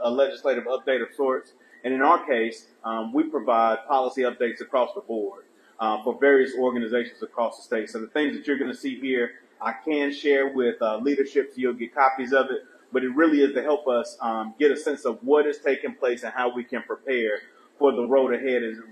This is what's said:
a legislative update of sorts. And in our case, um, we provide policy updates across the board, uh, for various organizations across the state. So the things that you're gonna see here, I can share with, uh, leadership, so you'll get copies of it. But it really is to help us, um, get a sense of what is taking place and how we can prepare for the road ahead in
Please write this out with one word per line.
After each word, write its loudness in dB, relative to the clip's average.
a 0
legislative 0
update -2
of -8
sorts. -2
And -2
in 0
our 4
case, -2
um, -6
we 2
provide 0
policy 0
updates -2
across 0
the -10
board, -8
uh, -2
for -4
various 4
organizations -2
across -4
the -20
state. -6
So -10
the -10
things -2
that -14
you're -2
gonna -4
see -8
here, -4
I -4
can 0
share 2
with, 0
uh, 0
leadership, 0
so -14
you'll 0
get -10
copies 2
of 4
it. -6
But 0
it -4
really 4
is 4
to -2
help 0
us, 0
um, -4
get 6
a 2
sense -6
of -4
what 4
is -2
taking -2
place -2
and -8
how -2
we -6
can -8
prepare -4
for 4
the -2
road 4
ahead 0
in -8